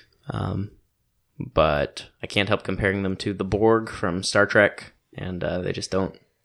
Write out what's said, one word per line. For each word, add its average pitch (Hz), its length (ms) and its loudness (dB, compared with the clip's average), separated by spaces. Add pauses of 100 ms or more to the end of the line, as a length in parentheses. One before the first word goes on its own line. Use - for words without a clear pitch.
(300)
Um, 98 440 -4 (680)
but - 720 0 (120)
I - 40 -10
can't 101 240 0
help 101 140 0
comparing 98 380 0
them 95 140 -2
to 104 160 -4
the 95 120 -4
Borg 110 440 2
from 95 340 -4
Star 101 220 4
Trek, - 480 2 (220)
and, 92 280 -8
uh, 87 200 -2
they 92 100 -4
just - 180 -6
don't, 95 240 0 (300)